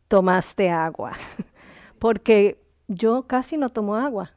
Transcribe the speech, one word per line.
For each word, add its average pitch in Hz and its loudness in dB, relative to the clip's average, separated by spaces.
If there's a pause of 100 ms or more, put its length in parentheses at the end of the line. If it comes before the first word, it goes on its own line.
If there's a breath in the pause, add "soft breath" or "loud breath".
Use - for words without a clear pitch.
"¿Tomaste 185 2
agua?" 160 -4
<laughs> - -18
Porque 214 2 (280)
yo 226 -2
casi 254 -4
no 269 -2
tomo 208 -4
agua 226 -6